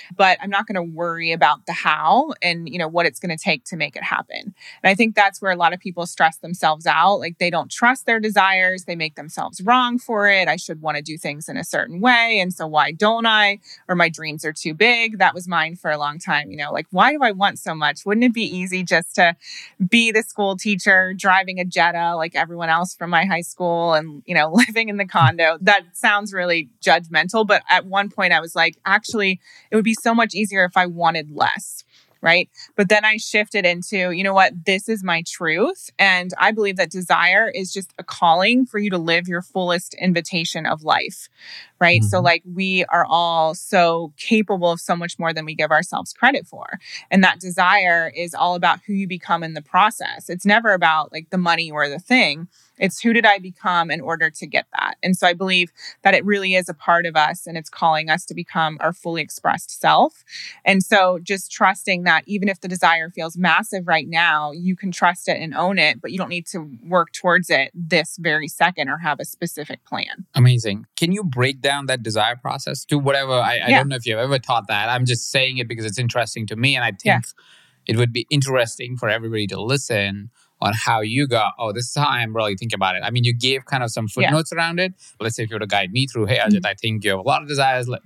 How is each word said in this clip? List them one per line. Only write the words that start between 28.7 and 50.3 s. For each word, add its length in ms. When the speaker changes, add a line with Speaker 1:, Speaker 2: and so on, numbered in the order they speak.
Speaker 1:
"Actually, 560
it 60
would 80
be 100
so 200
much 200
easier 300
if 120
I 100
wanted 480
less." 500
Right? 280
But 140
then 160
I 140
shifted 480
into, 440
you 140
know 80
what, 320
this 240
is 160
my 220
truth. 720
And 400
I 140
believe 240
that 140
desire 600
is 200
just 280
a 40
calling 600
for 140
you 100
to 80
live 320
your 140
fullest 500
invitation 720
of 200
life, 440
right? 240
So, 140
Speaker 2:
Mm-hmm. 80
Speaker 1:
like, 220
we 400
are 200
all 480
so 640
capable 540
of 100
so 160
much 220
more 160
than 100
we 100
give 160
ourselves 440
credit 320
for. 320
And 140
that 160
desire 760
is 180
all 200
about 320
who 80
you 120
become 360
in 100
the 80
process. 720